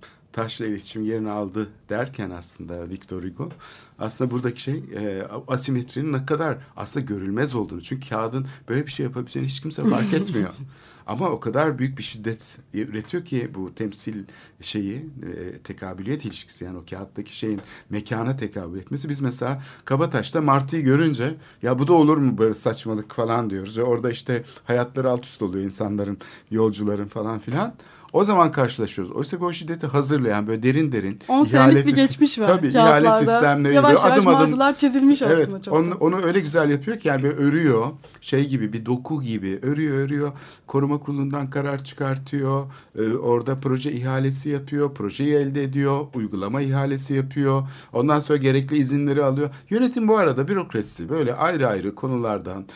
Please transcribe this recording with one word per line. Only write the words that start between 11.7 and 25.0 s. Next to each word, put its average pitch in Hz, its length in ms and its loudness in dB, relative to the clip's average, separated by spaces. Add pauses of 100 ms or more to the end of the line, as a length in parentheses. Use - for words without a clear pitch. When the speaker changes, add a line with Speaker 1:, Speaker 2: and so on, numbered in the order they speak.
Speaker 1:
büyük 135 180 -4
bir 107 60 -12
şiddet 113 540 -10 (160)
üretiyor 107 520 -8
ki 131 300 -6
bu 92 200 -10
temsil 107 480 -8 (380)
şeyi, 101 340 -6
e, 127 640 -12
tekabiliyet 98 680 -10
ilişkisi - 400 -12
yani 92 120 -12
o 85 120 -16
kağıttaki 95 480 -12
şeyin 107 220 -4 (300)
mekana 117 480 -4
tekabül 95 420 -8
etmesi. 143 300 -8
Biz 143 120 -6
mesela 131 400 -4 (240)
Kabataş'ta 135 560 0
martıyı 139 420 2
görünce 139 520 2 (260)
"Ya 123 180 0
bu 143 80 2
da 175 60 6
olur 156 240 6
mu 127 200 2
böyle 110 160 4
saçmalık?" 110 600 -4
falan 113 340 0
diyoruz. 98 280 -8
Ve 117 60 0
orada 120 280 0
işte 117 320 -4 (200)
hayatları 123 460 0